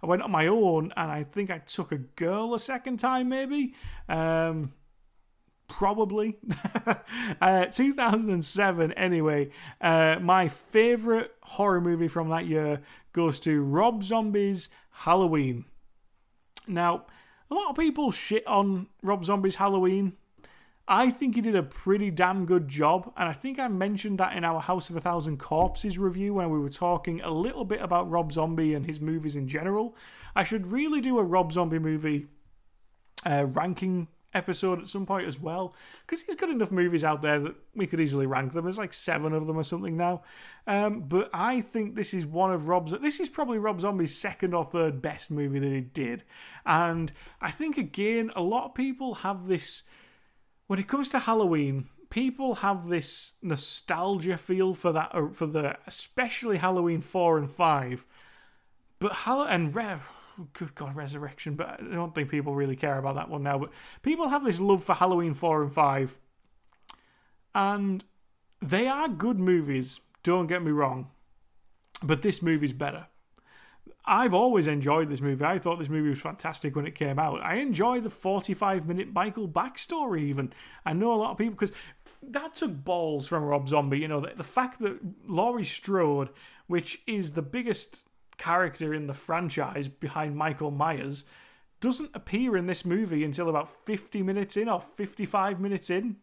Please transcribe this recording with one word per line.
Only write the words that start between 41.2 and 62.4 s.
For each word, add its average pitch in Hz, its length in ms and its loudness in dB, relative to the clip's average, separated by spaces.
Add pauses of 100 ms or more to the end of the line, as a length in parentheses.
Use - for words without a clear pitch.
I 226 280 0
think 220 340 -4
this 208 180 -4
is 175 120 -2
one 180 280 2
of 156 140 -2
Rob's, 170 240 2
this 294 280 -2
is 359 100 -2
probably 247 280 -2
Rob 208 240 -2
Zombie's 185 340 0
second 185 380 -4
or 165 100 2
third 156 380 0
best 151 300 -8
movie 143 280 0
that 139 120 0
he 135 100 -2
did. 127 420 -6 (420)
And 165 460 2 (300)
I 165 100 -4
think, 302 260 -4
again, 220 580 0
a 180 60 -2
lot 233 240 0
of 262 80 -14
people 262 420 -4
have 190 320 -6
this, - 360 -4 (840)
when 190 120 0
it 196 80 -4
comes 269 220 0
to 262 100 0
Halloween, 160 720 2 (200)
people 254 460 -2
have 190 320 -2
this - 540 -4
nostalgia 175 960 -2
feel 185 360 0
for 175 180 0
that, 156 220 0
uh, 160 160 0
for 185 160 -4
the, 151 320 -2 (100)
especially - 720 -4
Halloween 170 440 2
four 170 360 2
and 143 140 -2
five. 139 540 0 (920)
But 190 140 0
Hall-, 262 300 0
and 170 320 2
Rev-, 202 340 -6 (440)
good 156 220 -10
God, 139 200 -8
Resurrection, 147 600 -8
but - 240 -8
I - 40 -12
don't 170 320 -6
think 143 140 -2
people 143 260 -2